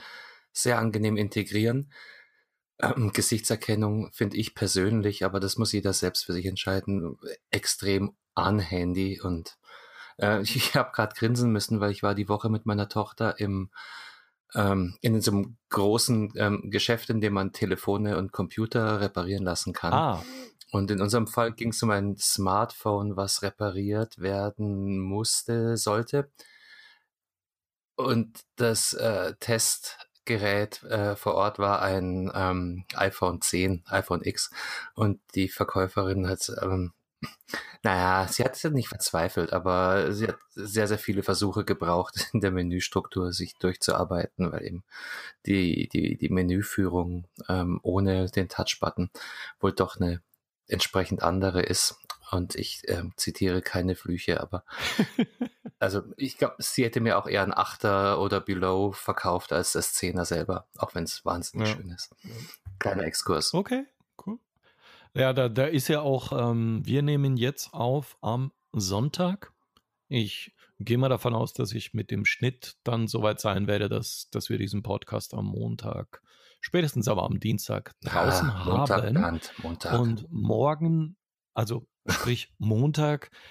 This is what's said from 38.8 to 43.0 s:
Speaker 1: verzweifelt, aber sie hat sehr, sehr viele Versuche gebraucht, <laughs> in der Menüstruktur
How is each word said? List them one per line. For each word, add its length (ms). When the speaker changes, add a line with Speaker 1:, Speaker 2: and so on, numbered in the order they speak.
Speaker 1:
verzweifelt, 640
aber 580
sie 160
hat 100
sehr, 380
sehr 120
viele 240
Versuche 420
gebraucht, 500
<laughs> 180
in 80
der 100
Menüstruktur 840